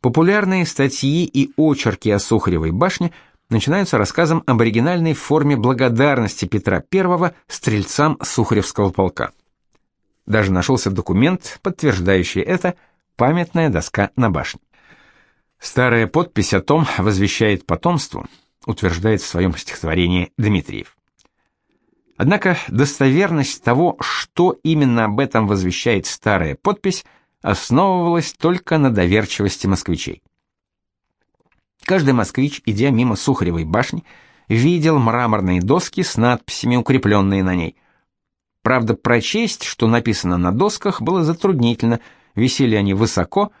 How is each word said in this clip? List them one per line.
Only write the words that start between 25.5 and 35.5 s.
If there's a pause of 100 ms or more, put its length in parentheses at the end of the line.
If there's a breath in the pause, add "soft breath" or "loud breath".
старая
подпись, (340 soft breath)
основывалась
только
на
доверчивости
москвичей. (1600)
Каждый
москвич,
идя
мимо
Сухаревой
башни, (440 soft breath)
видел
мраморные